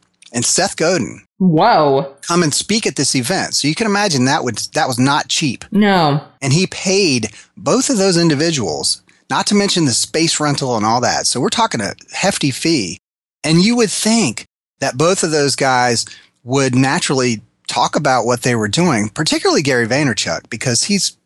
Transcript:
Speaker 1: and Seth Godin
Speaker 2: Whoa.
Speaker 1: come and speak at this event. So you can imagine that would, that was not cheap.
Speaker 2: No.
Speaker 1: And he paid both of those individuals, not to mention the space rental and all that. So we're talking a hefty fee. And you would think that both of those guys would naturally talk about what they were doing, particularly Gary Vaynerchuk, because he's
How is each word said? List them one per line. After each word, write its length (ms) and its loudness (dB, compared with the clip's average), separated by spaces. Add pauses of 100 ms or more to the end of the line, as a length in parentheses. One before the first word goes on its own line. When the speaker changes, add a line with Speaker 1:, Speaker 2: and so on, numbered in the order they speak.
(340)
Speaker 1:
and 100 -4
Seth 320 0
Godin 460 -2 (160)
Speaker 2:
Whoa. 760 2 (140)
Speaker 1:
come 160 2
and 100 0
speak 320 -2
at 100 -2
this 200 0
event. 400 -2
So 120 0
you 80 0
can 120 -2
imagine 380 0
that 180 0
would, 140 -4 (160)
that 140 0
was 120 -4
not 300 2
cheap. 420 -2
Speaker 2:
No. 500 4 (200)
Speaker 1:
And 120 0
he 140 2
paid 600 0 (280)
both 340 0
of 80 0
those 200 2
individuals, 840 0 (280)
not 180 -2
to 80 2
mention 300 2
the 80 2
space 460 -2
rental 360 -2
and 100 0
all 160 2
that. 260 0
So 120 -2
we're 100 0
talking 300 -2
a 140 -6 (180)
hefty 400 -2
fee. 460 -2 (460)
And 200 4
you 140 2
would 140 2
think 540 0 (340)
that 180 -4
both 260 2
of 80 0
those 240 0
guys 500 0 (380)
would 320 0
naturally 640 0 (260)
talk 280 0
about 300 2
what 160 0
they 140 0
were 120 0
doing, 420 0
particularly 520 0
Gary 260 2
Vaynerchuk, 640 -2
because 340 -2
he's 320 -2 (100)